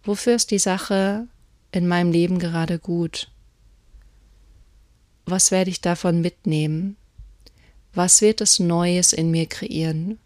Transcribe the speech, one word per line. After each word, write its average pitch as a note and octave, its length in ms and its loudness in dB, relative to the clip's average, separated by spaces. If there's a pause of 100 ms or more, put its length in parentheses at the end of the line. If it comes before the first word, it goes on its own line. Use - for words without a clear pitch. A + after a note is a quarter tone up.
Wofür G#3 320 0
ist A#3 160 -2
die G3+ 80 0
Sache G3 680 -2 (420)
in F3 160 0
meinem F3 240 2
Leben F3 300 2
gerade E3 400 -4
gut? E3+ 500 -6 (2000)
Was F#3 260 2
werde F#3 180 2
ich F3 100 -8
davon E3+ 400 0
mitnehmen? D#3+ 760 -2 (1000)
Was F3+ 280 4
wird G#3+ 180 4
es - 180 2
Neues F3 540 2
in E3 180 0
mir E3 160 0
kreieren? D#3+ 800 -6